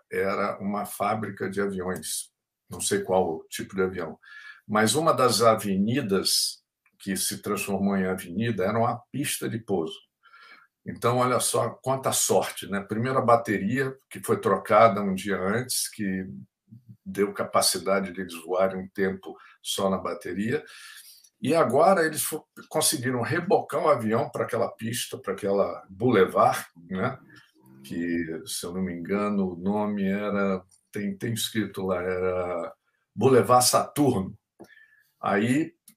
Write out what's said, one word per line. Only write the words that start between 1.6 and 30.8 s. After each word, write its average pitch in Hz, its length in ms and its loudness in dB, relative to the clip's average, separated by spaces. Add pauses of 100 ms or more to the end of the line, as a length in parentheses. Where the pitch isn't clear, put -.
aviões, 92 680 -6 (400)
não 90 100 -14
sei 98 220 0
qual 92 260 2
o 80 220 -6
tipo - 260 -10
de 95 60 2
avião, 90 360 -4 (480)
mas 107 280 2
uma 156 180 4
das 117 300 4
avenidas 107 1160 2 (420)
que 196 180 -4
se - 260 -4
transformou 98 540 -2
em 95 100 0
avenida, 92 580 -2
era 110 140 0
uma 123 220 0 (120)
pista - 360 -6
de 117 100 -4
pouso. 90 400 -4 (880)
Então, 120 320 -2
olha 123 220 2
só - 300 0
quanta 131 420 -4
sorte, - 540 0
né? 98 140 -4
Primeiro 113 380 -2
a 113 60 2
bateria, 117 680 2 (140)
que - 120 -12
foi 107 200 0
trocada 107 600 6
um 95 120 0
dia 92 240 -2
antes, 101 500 -2
que 95 380 -4 (800)
deu 98 280 0
capacidade 95 800 0
de 90 80 -10
eles 87 140 -8 (100)
voarem 95 380 0
um 95 60 -12
tempo - 480 -4 (260)
só - 260 -2
na 95 100 0
bateria. 95 640 -4 (800)
E 135 140 0
agora 180 500 6
eles 151 180 -2
fo-, - 220 -6 (240)
conseguiram 127 540 0
rebocar 156 600 0
o 156 60 4
avião 120 400 2
para 120 160 -2
aquela 107 240 -2
pista, - 480 -6
para - 180 -6
aquela 98 540 0
boulevard, 95 800 4 (220)
né? 95 300 -4 (640)
Que, 85 600 -4
se - 220 -8
eu 87 80 -8
não 95 80 -4
me 90 100 -4
engano, 98 600 -2
o 85 40 -8
nome 104 480 -2
era, 101 580 -2 (280)